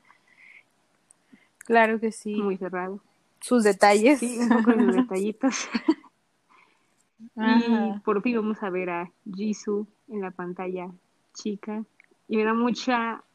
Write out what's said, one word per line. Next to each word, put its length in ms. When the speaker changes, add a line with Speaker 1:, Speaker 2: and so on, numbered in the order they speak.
Speaker 1:
Claro 400
que 140
sí. 220
Speaker 2:
Muy 240
cerrado. 420
Speaker 1:
Sus 240
detalles. 560
Speaker 2:
Sí, 180
un 120
poco 220
de 140
Speaker 1:
<laughs> 140
Speaker 2:
detallitos. 720
<laughs> 60
Y 40
Speaker 1:
Ajá. 640
Speaker 2:
por 180
fin 140
vamos 260
a 80
ver 200
a 200
Jisoo 520
en 120
la 100
pantalla 600
chica. 500
Y 80
me 80
da 80
mucha, 720